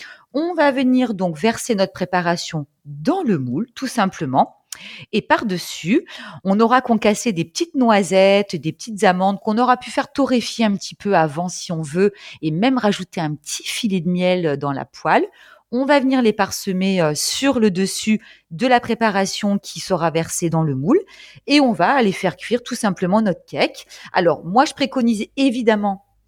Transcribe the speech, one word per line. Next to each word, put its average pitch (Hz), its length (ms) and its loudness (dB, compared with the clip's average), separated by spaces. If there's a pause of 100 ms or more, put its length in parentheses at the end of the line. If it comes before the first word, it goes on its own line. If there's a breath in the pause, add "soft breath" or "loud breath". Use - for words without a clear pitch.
(340 loud breath)
On 330 200 -2
va 294 180 4
venir 254 440 2
donc 175 220 -2
verser 226 360 0
notre 190 200 0
préparation 170 760 -2 (180)
dans 151 380 -2
le 208 160 2
moule, 131 340 -4
tout 262 140 -8
simplement. 170 680 -2 (540 loud breath)
Et 220 120 0
par-dessus, 233 840 -2 (380 loud breath)
on 196 160 2
aura 233 220 4
concassé 226 520 0
des 165 100 -2
petites - 300 -6
noisettes, 202 840 4
des 156 160 -4
petites 208 320 -6
amandes 190 360 2
qu'on 214 180 -2
aura 247 200 2
pu 247 120 -16
faire - 220 -4
torréfier 247 540 0
un 202 100 2
petit - 180 -12
peu 196 240 0
avant 160 320 0
si - 220 -10
on 160 100 -2
veut, 180 320 0 (300 loud breath)
et 156 80 0
même 233 260 0
rajouter 202 420 -2
un 156 140 -4
petit - 300 -10
filet 196 380 -2
de 160 80 -2
miel 180 480 0
dans 143 140 -4
la 135 140 -6
poêle. 208 400 0 (460 soft breath)
On 254 140 -2
va 285 140 4
venir 262 220 2
les 214 120 4
parsemer, 190 680 -2
euh, 151 140 2
sur 262 440 -2
le 220 120 4
dessus 196 500 -2 (300 loud breath)
de 165 160 -4
la 247 120 4
préparation 202 800 -2
qui - 200 -12
sera 165 320 -2
versée 165 380 -2
dans 160 140 2
le 147 120 0
moule 170 240 2 (460 loud breath)
et 285 140 4
on 254 140 2
va 175 200 2
aller 240 180 2
faire 175 260 -4
cuire 240 260 -4
tout - 120 -10
simplement 190 460 0
notre 196 240 -2
cake. - 400 -4 (280 loud breath)
Alors, 165 320 2
moi, 214 200 4
je - 80 -6
préconise 233 520 0 (120)
évidemment 220 680 0 (220)